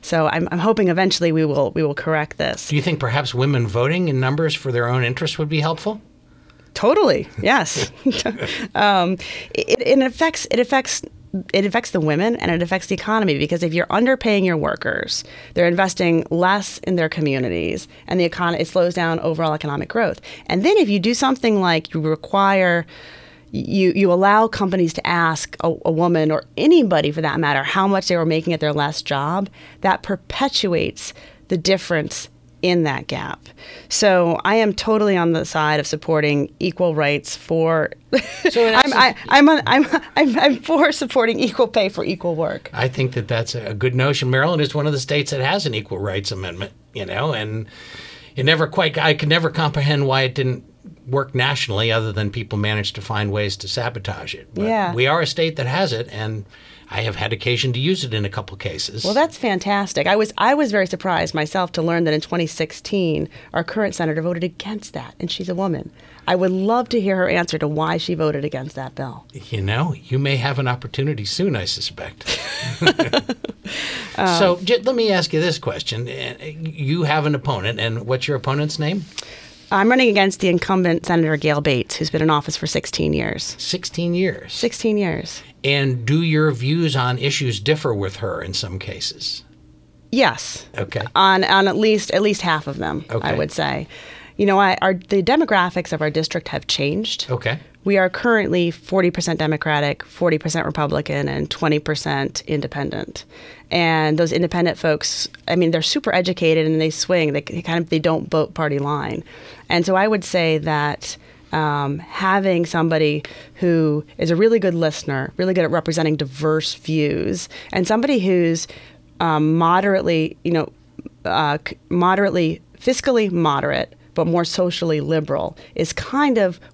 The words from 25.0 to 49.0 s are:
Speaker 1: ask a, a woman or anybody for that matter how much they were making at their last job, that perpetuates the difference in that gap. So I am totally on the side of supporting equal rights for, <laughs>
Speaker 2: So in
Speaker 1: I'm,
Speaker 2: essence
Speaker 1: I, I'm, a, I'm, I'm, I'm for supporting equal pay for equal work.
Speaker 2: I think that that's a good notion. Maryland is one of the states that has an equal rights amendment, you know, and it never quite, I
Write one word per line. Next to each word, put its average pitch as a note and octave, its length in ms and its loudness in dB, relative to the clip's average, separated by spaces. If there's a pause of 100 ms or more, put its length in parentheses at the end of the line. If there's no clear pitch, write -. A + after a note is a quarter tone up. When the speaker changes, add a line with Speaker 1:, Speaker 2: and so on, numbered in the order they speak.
Speaker 1:
ask E3 540 0
a, E3 140 0 (100)
a - 80 2
woman E3 380 4
or D3+ 140 0 (120)
anybody F#3+ 560 4
for D#3+ 80 -4
that D3+ 180 -2
matter C#3+ 240 2
how F#3+ 240 0
much F#3+ 220 2
they F3+ 80 2
were E3+ 80 2
making D#3+ 300 2
at D#3 60 -2
their D3+ 120 0
last D3 320 -2
job, D#3 460 -2 (320)
that F#3+ 200 2
perpetuates - 1080 -2 (360)
the F#3 100 0
difference F3 720 -2 (320)
in F3 220 4
that C3 220 -4
gap. - 420 -8 (400)
So F3 560 4
I G3+ 120 4
am G#3+ 160 4
totally G#3+ 440 2
on E3+ 160 2
the D#3+ 120 0
side D3+ 360 0
of C#3 60 -4
supporting D3+ 720 0
equal F3 360 0
rights C#3+ 420 0
for, D#3+ 540 0 (220)
<laughs> - 380 0
Speaker 2:
So A#3 160 4
in A3 80 4
Speaker 1:
I'm, C4 180 4
Speaker 2:
essence - 20 0
Speaker 1:
I, A#3+ 200 6 (140)
I'm, C#4+ 200 8
a, D#4 180 6
I'm, C4+ 200 4 (300)
I'm, C4+ 220 4
I'm C#4+ 240 4
for D#4 300 4
supporting A#3 460 0
equal A#3+ 300 2
pay G#3+ 200 2
for - 160 -4
equal F3 300 -4
work. - 380 -4
Speaker 2:
I A#2+ 160 -2
think B2+ 260 -2
that A#2 140 -4
that's A2+ 260 -2
a A#2 200 -8
good B2 200 0
notion. C3+ 360 2
Maryland D3+ 320 2
is C#3+ 120 -2
one D3 120 -2
of D3+ 60 0
the C#3 80 -2
states C#3+ 300 -2
that C#3+ 100 -4
has D#3 260 0
an B2 80 -4
equal G#2 240 -6
rights G2 340 -4
amendment, F#2+ 400 -8 (220)
you G2 120 -8
know, A#2 260 -4
and G#2+ 340 -6 (680)
it C3 100 -4
never D#3 220 2
quite, D#3+ 320 0
I D#3 160 4